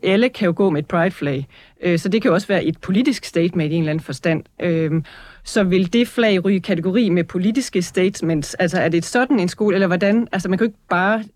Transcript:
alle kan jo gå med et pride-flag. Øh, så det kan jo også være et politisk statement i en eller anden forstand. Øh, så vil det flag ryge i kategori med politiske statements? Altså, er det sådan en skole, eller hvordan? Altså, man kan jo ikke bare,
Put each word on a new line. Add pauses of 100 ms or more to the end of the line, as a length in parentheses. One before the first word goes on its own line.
alle
kan
jo
gå
med
et
pride-flag. (360)
Øh,
så
det
kan
jo
også
være
et
politisk
statement
i
en
eller
anden
forstand. (180)
Øh, (520)
så
vil
det
flag
ryge
i
kategori
med
politiske
statements?
Altså,
er
det
sådan
en
skole,
eller
hvordan?
Altså,
man
kan
jo
ikke (100)
bare, (120)